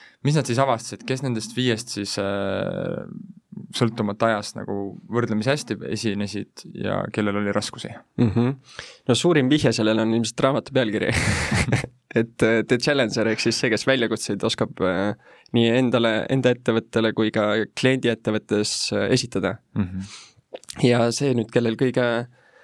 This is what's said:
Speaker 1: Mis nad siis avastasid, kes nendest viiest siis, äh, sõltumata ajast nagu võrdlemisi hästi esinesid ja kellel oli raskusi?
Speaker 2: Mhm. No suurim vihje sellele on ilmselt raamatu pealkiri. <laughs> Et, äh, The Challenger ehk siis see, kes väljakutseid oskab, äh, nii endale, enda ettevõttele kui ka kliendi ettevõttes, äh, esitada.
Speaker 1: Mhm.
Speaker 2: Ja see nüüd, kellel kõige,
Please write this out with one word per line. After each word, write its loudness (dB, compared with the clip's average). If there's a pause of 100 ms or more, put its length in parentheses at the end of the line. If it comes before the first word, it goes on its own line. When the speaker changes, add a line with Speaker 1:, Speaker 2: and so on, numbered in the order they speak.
(240)
Speaker 1:
Mis 2
nad 2
siis 0
avastasid, 0
kes -2
nendest -4
viiest -2
siis, -6
äh, -4 (680)
sõltumata 0
ajast -2
nagu -8 (100)
võrdlemisi 0
hästi -2 (120)
esinesid -6 (100)
ja -2 (100)
kellel 0
oli -2
raskusi? -4 (300)
Speaker 2:
Mhm. 2 (580)
No 4
suurim 4
vihje 4
sellele 2
on 2
ilmselt -2
raamatu 0
pealkiri. 0
<laughs> 0 (240)
Et, 0
äh, 4
The 2
Challenger 0
ehk 0
siis 0
see, 2
kes 0
väljakutseid 0
oskab, 0
äh, 0 (400)
nii 4
endale, 2
enda 4
ettevõttele 0
kui 0
ka 0 (280)
kliendi 2
ettevõttes, 0 (220)
äh, 0
esitada. 0 (160)
Speaker 1:
Mhm. -4 (840)
Speaker 2:
Ja 4
see 0
nüüd, -2
kellel 2
kõige, 0 (580)